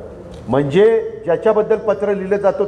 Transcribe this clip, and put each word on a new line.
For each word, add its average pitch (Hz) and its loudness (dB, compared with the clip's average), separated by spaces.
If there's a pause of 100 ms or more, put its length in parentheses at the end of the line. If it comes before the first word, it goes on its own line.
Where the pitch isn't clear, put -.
(480)
म्हणजे 165 2 (140)
ज्याच्याबद्दल 214 2
पत्र 202 -2
लिहिलं 190 -2
जातं 196 0